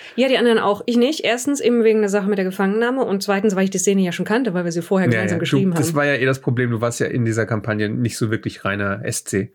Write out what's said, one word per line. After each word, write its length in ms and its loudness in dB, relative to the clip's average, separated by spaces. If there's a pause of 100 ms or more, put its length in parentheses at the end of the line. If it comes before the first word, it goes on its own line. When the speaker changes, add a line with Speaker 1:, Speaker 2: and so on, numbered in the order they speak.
(160)
Speaker 1:
Ja, 140 2
die 80 2
anderen 200 4
auch. 280 0
Ich 100 0
nicht. 300 2
Erstens 340 0
eben 240 2
wegen 160 4
der 80 2
Sache 220 0
mit 80 0
der 80 0
Gefangennahme 580 0
und 180 -2
zweitens, 360 0
weil 80 2
ich 60 -2
die 60 -4
Szene 260 2
ja 100 0
schon 120 -4
kannte, 280 0
weil 100 -2
wir 80 -2
sie 100 -4
vorher 280 0
Speaker 2:
Ja, 60 4
Speaker 1:
gemeinsam 200 0
Speaker 2:
ja. 40 -2
Du, 20 -2
Speaker 1:
geschrieben 320 2
haben. 80 0
Speaker 2:
das 140 -2
war 100 2
ja 80 2
eh 120 0
das 140 2
Problem, 320 0
du 80 -2
warst 220 -2
ja 60 0
in 180 -2
dieser 200 0
Kampagne 440 -2
nicht 260 -2
so 160 -2
wirklich 320 -6
reiner 400 -4
S 220 -6
C. 300 -2